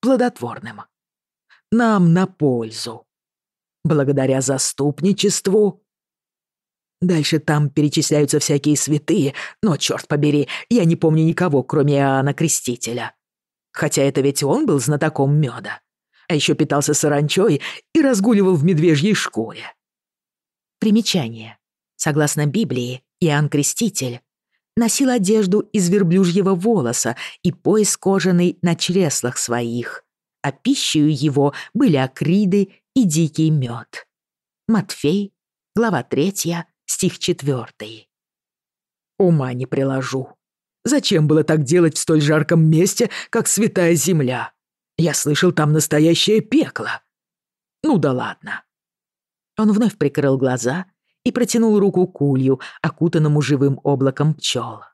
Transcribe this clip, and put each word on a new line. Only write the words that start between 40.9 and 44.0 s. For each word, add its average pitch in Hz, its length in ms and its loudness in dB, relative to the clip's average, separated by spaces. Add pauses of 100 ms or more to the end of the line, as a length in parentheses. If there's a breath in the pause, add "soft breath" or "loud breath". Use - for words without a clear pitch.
было 156 160 4
так 156 200 0
делать 160 320 2
в - 40 -6
столь 156 220 2
жарком 156 460 2
месте, 175 440 2 (180 loud breath)
как - 180 -2
Святая 190 460 0
Земля? 135 600 -2 (440)